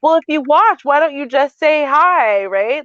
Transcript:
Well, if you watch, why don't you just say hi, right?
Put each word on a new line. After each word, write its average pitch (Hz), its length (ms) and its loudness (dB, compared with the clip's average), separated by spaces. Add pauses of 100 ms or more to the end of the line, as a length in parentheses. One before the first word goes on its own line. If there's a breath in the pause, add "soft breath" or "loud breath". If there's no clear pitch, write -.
Well, 320 140 2
if 320 120 0
you 302 140 -2
watch, 330 420 0
why 285 160 0
don't 311 140 -2
you 277 120 -8
just 269 320 -2
say 302 280 0
hi, 269 600 2
right? 214 380 -4